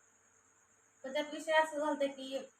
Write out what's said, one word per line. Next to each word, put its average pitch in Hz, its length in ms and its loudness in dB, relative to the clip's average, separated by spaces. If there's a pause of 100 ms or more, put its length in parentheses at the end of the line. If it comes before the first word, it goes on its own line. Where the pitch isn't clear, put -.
(1040)
पण 262 80 -10
त्यात 294 200 -4
विषय 311 300 4
असं 311 160 0
झालता 294 280 2
की 269 320 -6 (220)